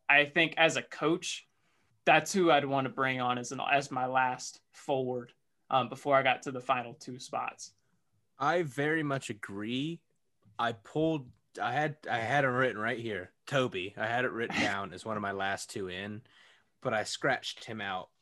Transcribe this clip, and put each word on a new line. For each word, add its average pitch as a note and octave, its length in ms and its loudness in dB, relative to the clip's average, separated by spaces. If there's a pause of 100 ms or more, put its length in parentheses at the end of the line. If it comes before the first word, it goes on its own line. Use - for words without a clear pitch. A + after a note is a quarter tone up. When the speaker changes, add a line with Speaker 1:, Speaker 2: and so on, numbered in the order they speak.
Speaker 1:
I C#3+ 160 8
think D#3 320 2
as D#3+ 180 6
a B2 60 -2
coach, - 640 -2 (560)
that's D#3+ 300 4
who F3 180 6
I'd C#3+ 140 6
wanna C3+ 240 0
bring C3 320 0
on B2 160 0
as B2 140 -8
an, C3 100 -6 (100)
as C#3 200 2
my B2+ 160 -2
last B2+ 520 -2 (120)
forward, B2+ 600 -4 (360)
um, B2+ 200 2
before C#3+ 260 0
I C3+ 80 6
got B2+ 200 2
to C#3+ 80 -6
the B2 100 -8
final A#2+ 340 -2
two B2+ 240 -12
spots. - 520 -8 (680)
Speaker 2:
I D#3+ 240 4
very D3+ 400 0
much C#3 260 -2
agree. A#2+ 720 -6 (580)
I A#2 140 0
pulled, D3+ 560 -2 (320)
I A2+ 100 0
had, D3 240 0 (140)
I A#2 100 0
had C3 240 2
him C3 100 4
written B2 280 2
right A#2 180 -2
here. G2+ 320 -6 (160)
Toby, G2+ 500 -2
I A2 100 -2
had B2 180 0
it G2 60 -2
written A2+ 280 -4
Speaker 1:
<laughs> - 20 2
Speaker 2:
down G2 320 -2
as F#2 120 -12
one A2 100 -4
of G2+ 80 -4
my G2 80 -2
last G2 400 -4
two G2 160 -6
in, G2+ 340 -8 (600)
but A#2+ 120 -2
I G#2+ 120 0
scratched - 600 -4
him A2 160 -8
out F#2+ 280 -6 (120)